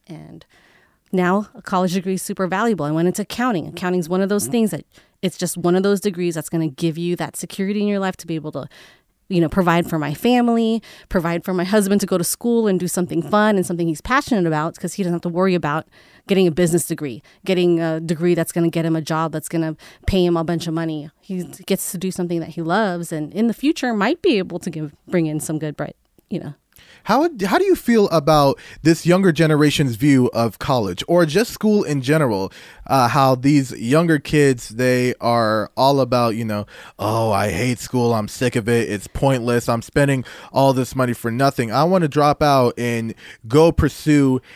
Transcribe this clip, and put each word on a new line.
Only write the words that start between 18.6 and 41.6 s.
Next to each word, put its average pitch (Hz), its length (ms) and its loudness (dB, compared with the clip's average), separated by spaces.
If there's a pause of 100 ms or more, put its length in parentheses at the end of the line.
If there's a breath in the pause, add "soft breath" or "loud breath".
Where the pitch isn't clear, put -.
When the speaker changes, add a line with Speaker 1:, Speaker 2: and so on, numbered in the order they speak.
Speaker 1:
get 160 160 -2
him 160 100 0
a 160 60 -2
job 160 300 -2
that's 151 180 -8
gonna 160 260 -4 (300 soft breath)
pay 185 200 2
him 175 120 2
a 165 60 0
bunch 165 240 -4
of 160 60 -4
money. 156 360 -6 (120)
He 185 220 -8 (220)
gets - 260 -4
to 190 60 -10
do 185 140 -6
something 175 280 -4
that 156 100 -8
he 165 120 -10
loves, 175 500 -2
and 151 220 -8
in 226 140 0
the 214 60 -2
future 262 400 -2
might 214 280 -2
be 285 160 2
able 175 220 -4
to - 100 -8
give, 151 240 -8 (140)
bring 170 200 0
in 151 120 -4
some 156 200 -6
good, 151 180 -6
bright, - 180 -10 (340)
you 180 100 -6
know. 143 140 -12 (520 soft breath)
Speaker 2:
How, 285 240 2 (160)
how 196 140 2
do 381 60 2
you 370 100 4
feel 220 340 2
about 147 480 4 (240 loud breath)
this 160 240 2
younger 180 260 4
generation's 151 640 2
view 127 380 4
of 117 260 -2
college 110 480 -2
or 175 180 4
just 160 260 0
school 208 320 2
in 143 180 -2
general? 120 500 0 (360 loud breath)
Uh, 127 200 4
how 135 280 4
these 135 360 2
younger 147 480 2
kids, 139 500 2
they 123 520 0
are 110 560 0
all 135 220 4
about, 120 360 0
you 117 100 -4
know, 104 200 -4 (340 loud breath)
"Oh, 110 320 0
I 101 180 0
hate 117 300 -2
school. 120 340 0
I'm 107 140 -2
sick - 280 -4
of 110 140 -2
it. 117 200 0
It's 101 180 -6
pointless. 120 640 0
I'm 120 120 -2
spending 139 420 0 (280 loud breath)
all 135 220 4
this 127 220 -2
money 123 180 0
for 117 180 -4
nothing. 127 400 0